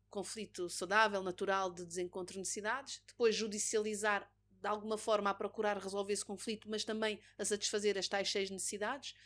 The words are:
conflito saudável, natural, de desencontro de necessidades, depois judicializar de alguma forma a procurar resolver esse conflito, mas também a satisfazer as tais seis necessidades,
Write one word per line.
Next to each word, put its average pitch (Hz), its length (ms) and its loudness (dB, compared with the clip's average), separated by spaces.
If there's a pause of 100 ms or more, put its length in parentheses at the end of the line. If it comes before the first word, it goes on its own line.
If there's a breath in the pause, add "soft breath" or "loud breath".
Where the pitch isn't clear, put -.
conflito 190 600 -4
saudável, 202 520 4
natural, 190 500 0
de 175 120 -10
desencontro 180 500 -6
de 190 60 -6
necessidades, 220 640 -4
depois 226 280 4
judicializar 214 960 0 (180)
de - 200 -6
alguma 214 300 0
forma 208 320 4
a 190 40 2
procurar 208 440 0
resolver 196 340 -2
esse 196 120 0
conflito, 214 460 -6
mas 214 140 -2
também 220 340 0 (200 loud breath)
a 208 60 -2
satisfazer 208 540 2
as 185 100 0
tais 196 220 2
seis 196 200 0
necessidades, 208 640 -4 (120)